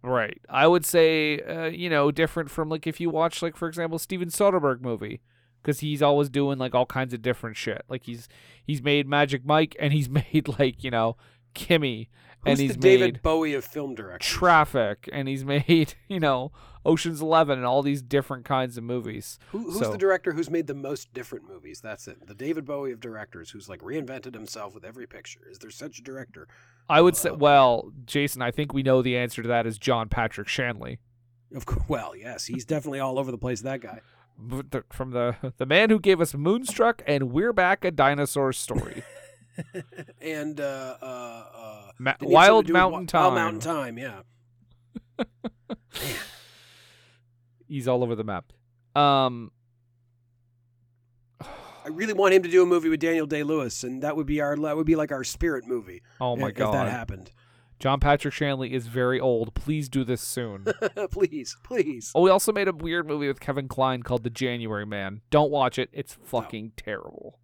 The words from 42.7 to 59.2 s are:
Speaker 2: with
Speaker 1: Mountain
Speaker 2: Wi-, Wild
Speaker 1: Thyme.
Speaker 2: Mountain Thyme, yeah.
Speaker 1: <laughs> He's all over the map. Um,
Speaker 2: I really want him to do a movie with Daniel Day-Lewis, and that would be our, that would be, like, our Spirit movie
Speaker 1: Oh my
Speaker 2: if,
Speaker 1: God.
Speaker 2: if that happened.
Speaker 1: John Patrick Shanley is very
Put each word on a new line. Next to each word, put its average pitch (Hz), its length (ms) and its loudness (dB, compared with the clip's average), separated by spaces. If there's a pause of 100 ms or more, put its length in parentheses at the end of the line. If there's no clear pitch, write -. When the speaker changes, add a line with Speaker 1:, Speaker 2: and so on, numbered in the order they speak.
Speaker 2:
with - 20 2
Speaker 1:
Mountain 185 320 4
Speaker 2:
Wi-, 175 240 4
Wild 165 320 -2
Speaker 1:
Thyme. 139 340 -4
Speaker 2:
Mountain - 20 -14
Thyme, - 0 - (2000)
yeah. - 100 -8
Speaker 1:
<laughs> - 1600 -18
He's 135 200 -6
all 127 160 4
over 117 100 -2
the 107 100 -4
map. 98 280 -8 (420)
Um, 131 560 2 (1900)
Speaker 2:
I - 500 -18
really 202 220 -4
want 190 220 6
him 190 80 10
to 175 80 -4
do 180 120 10
a 175 40 8
movie 170 220 4
with 160 120 0
Daniel 165 260 2
Day-Lewis, 147 560 -2
and 131 200 -8
that 147 140 -2
would 151 100 -2
be 147 140 0
our, 147 160 0
that 151 200 -2
would 160 100 0
be, 160 100 6
like, 151 160 -2
our 131 120 -6
Spirit 139 420 -4
movie 104 360 -6 (180)
Speaker 1:
Oh 123 160 -2
my 135 120 -2
Speaker 2:
if, 101 60 -8
Speaker 1:
God. 107 140 0
Speaker 2:
if 107 40 0
that - 180 0
happened. 107 400 -10 (480)
Speaker 1:
John 135 220 0
Patrick 143 320 2
Shanley 131 400 -4
is 123 140 -4
very 127 340 0